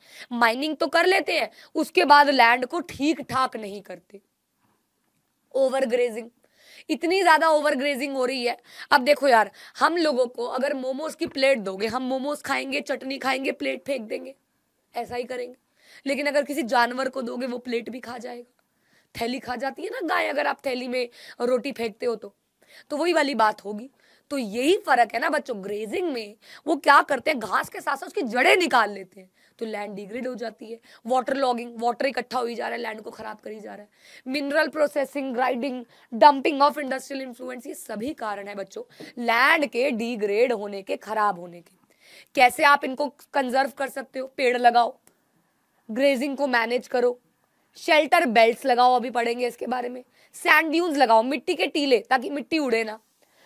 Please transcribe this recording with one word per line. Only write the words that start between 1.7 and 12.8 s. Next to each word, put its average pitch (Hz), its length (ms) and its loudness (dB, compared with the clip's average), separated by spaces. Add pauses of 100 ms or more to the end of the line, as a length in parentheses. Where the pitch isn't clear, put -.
उसके - 300 0
बाद 285 240 8
लैंड 247 380 4
को 339 140 -4
ठीक 302 400 -2
ठाक 254 360 -4
नहीं 202 260 -12
करते, 185 380 -20 (1300)
ओवरग्रेजिंग, 247 760 0 (600)
इतनी 339 320 0
ज्यादा 320 260 6
ओवरग्रेजिंग 285 680 0
हो 254 80 0
रही 254 200 -2
है। 240 140 -4 (320)
अब 285 100 6
देखो 285 280 4
यार, 220 220 6 (280)
हम 320 180 2
लोगों 294 300 2
को 240 200 -8
अगर 285 280 -2
मोमोज 262 400 -6
की 330 120 -6
प्लेट 269 320 2
दोगे, 190 280 -4
हम 233 160 -4
मोमोज 269 400 -4
खाएंगे, 269 380 -4